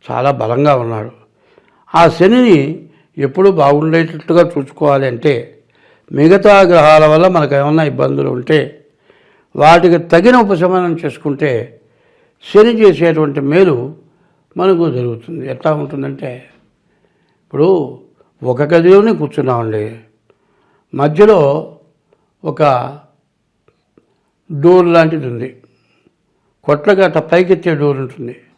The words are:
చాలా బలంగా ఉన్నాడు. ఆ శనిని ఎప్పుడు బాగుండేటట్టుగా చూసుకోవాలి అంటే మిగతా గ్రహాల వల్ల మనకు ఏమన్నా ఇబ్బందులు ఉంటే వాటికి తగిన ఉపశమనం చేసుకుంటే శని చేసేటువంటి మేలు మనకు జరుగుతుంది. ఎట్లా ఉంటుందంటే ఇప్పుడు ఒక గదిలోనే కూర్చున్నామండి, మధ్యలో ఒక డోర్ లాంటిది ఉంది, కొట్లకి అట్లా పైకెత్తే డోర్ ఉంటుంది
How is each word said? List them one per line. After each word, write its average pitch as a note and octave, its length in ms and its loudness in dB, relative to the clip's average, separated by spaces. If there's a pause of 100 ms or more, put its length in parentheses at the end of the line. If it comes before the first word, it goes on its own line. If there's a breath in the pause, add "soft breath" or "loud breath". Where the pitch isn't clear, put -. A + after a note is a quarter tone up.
(120)
చాలా B2+ 200 -2
బలంగా C3 440 0
ఉన్నాడు. A2+ 360 -8 (840)
ఆ E3 140 4
శనిని G3+ 500 2 (580 soft breath)
ఎప్పుడు F3+ 320 0
బాగుండేటట్టుగా D#3+ 920 0 (140)
చూసుకోవాలి C#3 500 -2
అంటే B2 260 -2 (800)
మిగతా G3 500 4
గ్రహాల D#3 440 4
వల్ల D#3+ 220 2
మనకు D3+ 280 0
ఏమన్నా D3+ 280 0
ఇబ్బందులు C#3 460 -4
ఉంటే C3 560 -4 (680)
వాటికి E3+ 420 4
తగిన F#3 380 2
ఉపశమనం F3+ 580 0 (120)
చేసుకుంటే C3+ 760 -6 (720)
శని A3 280 6
చేసేటువంటి D#3 580 2
మేలు D3 560 -2 (600)
మనకు E3+ 340 -2
జరుగుతుంది. B2 600 -10
ఎట్లా D3+ 220 -4
ఉంటుందంటే C#3 580 -10 (1120)
ఇప్పుడు C#3+ 220 -4 (760)
ఒక B2+ 180 -6
గదిలోనే F3 500 2
కూర్చున్నామండి, A#2 840 -6 (1000)
మధ్యలో D#3+ 460 2 (1040)
ఒక D#3 180 -6 (1900)
డోర్ F3 360 2
లాంటిది D#3+ 400 0
ఉంది, A#2+ 220 -10 (1120)
కొట్లకి F#3 380 0
అట్లా E3 200 0
పైకెత్తే F3 540 0
డోర్ C#3+ 220 -2
ఉంటుంది B2+ 380 -12 (220)